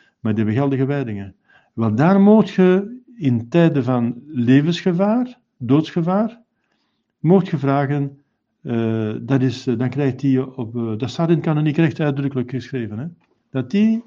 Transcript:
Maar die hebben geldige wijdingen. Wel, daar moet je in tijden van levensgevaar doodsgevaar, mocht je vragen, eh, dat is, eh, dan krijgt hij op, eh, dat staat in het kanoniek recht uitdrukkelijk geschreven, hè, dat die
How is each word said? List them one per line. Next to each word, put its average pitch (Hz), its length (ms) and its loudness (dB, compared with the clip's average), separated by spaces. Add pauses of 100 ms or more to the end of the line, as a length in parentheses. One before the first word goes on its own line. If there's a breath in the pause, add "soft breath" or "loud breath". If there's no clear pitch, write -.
(200)
Maar 110 160 -2
die 110 80 0
hebben 107 180 0
geldige 135 240 0
wijdingen. 113 500 -6 (380 soft breath)
Wel, 113 220 0
daar 175 260 4
moet 208 280 6
je 196 500 2 (160)
in 123 340 -2
tijden 160 340 4
van 120 440 -2
levensgevaar 170 1120 0 (180)
doodsgevaar, 170 840 -2 (800)
mocht 180 280 4
je 160 100 -6
vragen, 139 640 -2 (400)
eh, 113 600 -2
dat 127 200 0
is, 127 260 -4
eh, 123 100 -2
dan 127 120 -2
krijgt 135 320 -4
hij 135 180 2
op, 123 360 -8
eh, 117 220 -6
dat 110 120 -6
staat 165 200 -2
in 170 60 4
het 151 80 -2
kanoniek 151 320 0
recht 165 240 2
uitdrukkelijk 139 500 -4
geschreven, 117 500 -8
hè, 143 80 -10 (420)
dat 127 220 -6
die 220 360 2